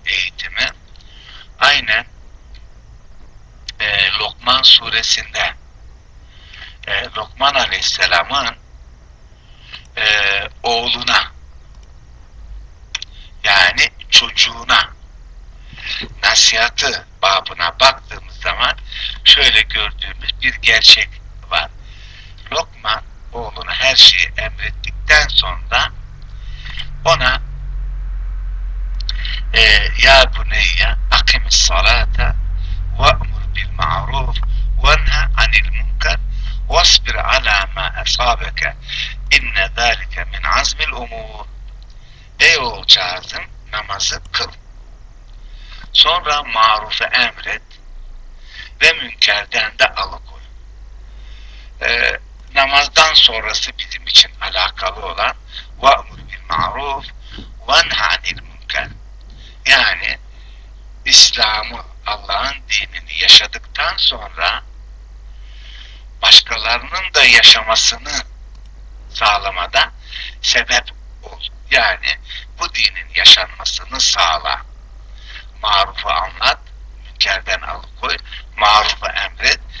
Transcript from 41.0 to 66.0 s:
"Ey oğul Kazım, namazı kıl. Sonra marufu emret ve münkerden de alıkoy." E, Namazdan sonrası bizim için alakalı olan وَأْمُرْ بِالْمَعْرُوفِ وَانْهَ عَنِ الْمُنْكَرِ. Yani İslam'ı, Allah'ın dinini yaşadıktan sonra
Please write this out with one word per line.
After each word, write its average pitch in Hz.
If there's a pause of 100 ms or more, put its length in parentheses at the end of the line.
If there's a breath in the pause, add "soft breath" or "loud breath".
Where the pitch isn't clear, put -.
"Ey 156
oğul 113
Kazım, 90 (280)
namazı 101 (100)
kıl. - (1400 soft breath)
Sonra 151
marufu 110
emret 113 (1200 loud breath)
ve 160
münkerden 110
de 131
alıkoy." - (1400 soft breath)
E, 120 (360)
Namazdan 143
sonrası 110
bizim -
için - (100)
alakalı 95
olan 95 (460 loud breath)
وَأْمُرْ - (100)
بِالْمَعْرُوفِ 110 (600 loud breath)
وَانْهَ 160
عَنِ 90
الْمُنْكَرِ. - (760 soft breath)
Yani 110 (840 soft breath)
İslam'ı, 113 (200)
Allah'ın 113 (140)
dinini 85
yaşadıktan -
sonra 110 (1600 soft breath)